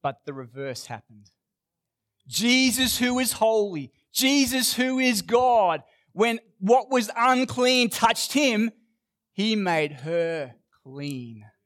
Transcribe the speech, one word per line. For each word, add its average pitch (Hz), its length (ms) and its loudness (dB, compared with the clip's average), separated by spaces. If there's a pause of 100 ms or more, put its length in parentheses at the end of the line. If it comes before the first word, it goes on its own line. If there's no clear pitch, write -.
But 139 240 -6
the 147 80 -12
reverse 131 520 -12
happened. 107 460 -18 (960)
Jesus, 247 680 2
who 247 220 0
is 254 140 -2
holy, 208 580 -2 (220)
Jesus, 262 600 2
who 254 240 0
is 247 240 2
God, 226 640 2 (300)
when 226 260 0 (200)
what 233 300 4
was 247 260 0
unclean 247 760 2
touched - 420 0
him, 233 400 2 (600)
he 214 220 -2
made 165 360 0
her 156 640 -4 (280)
clean. 131 640 -12 (200)